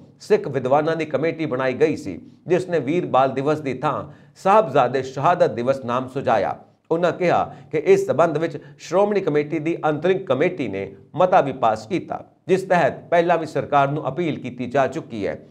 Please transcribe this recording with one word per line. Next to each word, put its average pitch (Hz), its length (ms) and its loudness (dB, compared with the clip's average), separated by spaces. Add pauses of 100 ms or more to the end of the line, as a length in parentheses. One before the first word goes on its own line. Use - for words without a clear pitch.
(200)
ਸਿੱਖ - 260 2
ਵਿਦਵਾਨਾਂ 143 480 0
ਦੀ 160 100 -4
ਕਮੇਟੀ 156 400 -2
ਬਣਾਈ 131 280 -2
ਗਈ 143 220 2
ਸੀ, 95 240 -10 (280)
ਜਿਸ 170 220 0
ਨੇ 170 100 0
ਵੀਰ 151 260 -2
ਬਾਲ 131 260 2
ਦਿਵਸ 139 280 -2
ਦੀ 135 140 -4
ਥਾਂ 127 300 -4 (320)
ਸਾਹਿਬਜ਼ਾਦੇ 139 680 2
ਸ਼ਹਾਦਤ 151 500 0
ਦਿਵਸ 123 320 0
ਨਾਮ 123 220 -2
ਸੁਝਾਇਆ। 110 480 0 (360)
ਉਹਨਾਂ 165 200 2
ਕਿਹਾ 156 320 2 (280)
ਕਿ 156 140 -2
ਇਸ 190 220 6
ਸਬੰਧ 160 300 2
ਵਿੱਚ 156 200 -4 (220)
ਸ਼੍ਰੋਮਣੀ 202 420 2
ਕਮੇਟੀ 151 380 0
ਦੀ 160 160 -2 (100)
ਅੰਤਰਿਮ 165 400 0
ਕਮੇਟੀ 139 420 0
ਨੇ 98 180 -4 (300)
ਮਤਾ 180 260 4
ਵੀ 139 120 -2
ਪਾਸ 110 340 -2
ਕੀਤਾ, - 360 -6 (240)
ਜਿਸ 185 160 2
ਤਹਿਤ 170 360 2 (100)
ਪਹਿਲਾਂ 170 280 2
ਵੀ 165 80 -4
ਸਰਕਾਰ 139 460 0
ਨੂੰ 147 160 -4
ਅਪੀਲ 143 320 -4
ਕੀਤੀ 123 280 -8
ਜਾ 131 200 0
ਚੁੱਕੀ 113 400 -8
ਹੈ। 76 100 -6 (140)